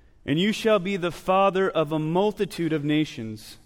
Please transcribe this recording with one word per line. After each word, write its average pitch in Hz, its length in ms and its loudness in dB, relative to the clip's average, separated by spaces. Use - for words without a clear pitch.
and 147 120 0
you 202 140 2
shall 214 260 2
be 196 180 -2
the 170 160 -4
father 190 580 2
of 156 220 0
a 156 60 0
multitude 170 760 0
of 147 100 -2
nations. 143 800 -2